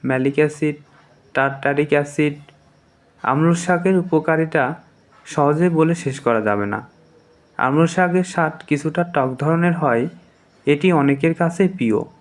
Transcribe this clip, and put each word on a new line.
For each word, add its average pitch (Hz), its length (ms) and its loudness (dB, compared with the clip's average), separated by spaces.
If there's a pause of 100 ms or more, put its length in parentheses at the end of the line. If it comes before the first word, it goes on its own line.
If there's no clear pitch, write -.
ম্যালিক 131 340 0
অ্যাসিড, 151 380 0 (580)
টারটারিক 139 580 0
অ্যাসিড। 147 420 0 (880)
আমরুল 160 320 2
শাকের 180 420 0
উপকারিতা 160 680 0 (600)
সহজে 151 440 2
বলে 160 240 2
শেষ 139 260 -6
করা 117 200 2
যাবে 104 260 0
না। 101 140 -6 (800)
আমরুল 147 300 2
শাকের 180 400 0
স্বাদ 160 260 -2 (120)
কিছুটা 156 360 -2 (100)
টক 131 260 0
ধরনের 165 360 0
হয়, 131 300 0 (600)
এটি 147 260 2
অনেকের 143 420 2
কাছে 170 340 0
প্রিয়। 113 300 -2 (220)